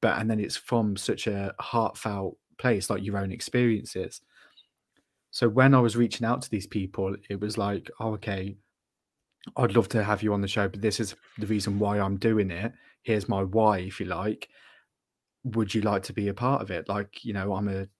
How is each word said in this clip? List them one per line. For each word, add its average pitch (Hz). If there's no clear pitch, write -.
but, 78
and 110
then 110
it's -
from 107
such -
a 98
heartfelt 101
place, 110
like, 98
your 101
own 98
experiences. 107
So -
when 127
I 131
was 117
reaching 117
out 120
to -
these 101
people, 95
it 98
was 104
like, 101
"Oh, 110
okay, 98
I'd 117
love 117
to 113
have 101
you 107
on 101
the 98
show, 98
but 98
this 107
is 107
the 107
reason 101
why 104
I'm 98
doing 107
it. 95
Here's 107
my 98
why, 104
if 92
you 101
like. 90
Would 110
you 110
like 101
to -
be 101
a 98
part 131
of 98
it?" 85
Like, 101
you 113
know, 98
I'm 101
a 98